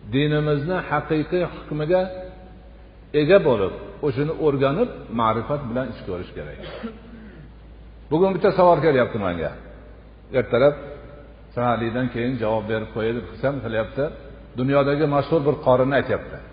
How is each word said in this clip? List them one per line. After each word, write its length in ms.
dinimizni 640
haqiqiy 540
hukmiga 480
ega 240
bo'lib, 260
o'shini 280
o'rganib, 440
ma'rifat 500
bilan 240
ish 120
ko'rish 300
kerak. 240
Bugun 220
bitta 180
savol 340
kelyapti 320
menga. 340
Ertalab 420
saharlikdan 580
keyin 240
javob 320
berib 240
qo'yay 220
deb 160
qilsam, 320
kelyapti. 400
Dunyodagi 480
mashhur 300
bir 100
qorinni 300
aytyapti. 420